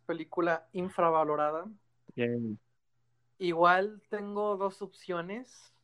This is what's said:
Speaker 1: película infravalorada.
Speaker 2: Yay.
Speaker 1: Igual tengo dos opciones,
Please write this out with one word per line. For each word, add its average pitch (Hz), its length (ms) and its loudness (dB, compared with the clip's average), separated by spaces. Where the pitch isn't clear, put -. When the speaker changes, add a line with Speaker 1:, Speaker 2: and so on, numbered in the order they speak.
Speaker 1:
película 165 720 -2
infravalorada. 160 920 2
Speaker 2:
Yay. 120 400 -2
Speaker 1:
Igual 185 720 4
tengo 208 480 -2
dos 196 260 -4
opciones, 190 880 -10